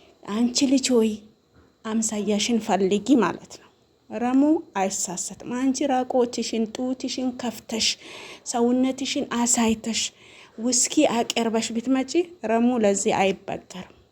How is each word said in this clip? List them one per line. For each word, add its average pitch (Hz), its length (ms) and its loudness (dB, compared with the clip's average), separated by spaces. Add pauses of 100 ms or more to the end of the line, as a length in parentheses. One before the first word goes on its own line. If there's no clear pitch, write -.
(240)
አንቺ 240 440 0
ልጅ 262 220 2
ሆይ 226 220 4 (760)
አምሳያሽን 220 760 0
ፈልጊ 202 460 0 (100)
ማለት - 360 0
ነው። - 140 -20 (420)
ረሙ 240 320 2 (340)
አይሳሰትም። 190 800 -4
አንቺ 262 340 0
ራቆትሽን 247 840 0
ጡትሽን 254 640 -6
ከፍተሽ 226 520 -6 (580)
ሰውነትሽን 262 880 0
አሳይተሽ 233 680 0 (560)
ውስኪ 240 360 0 (160)
አቅርበሽ 226 600 0
ብትመጪ 262 420 -2 (320)
ረሙ 233 260 2 (100)
ለዚህ 202 360 2
አይበገርም፣ - 800 -4 (180)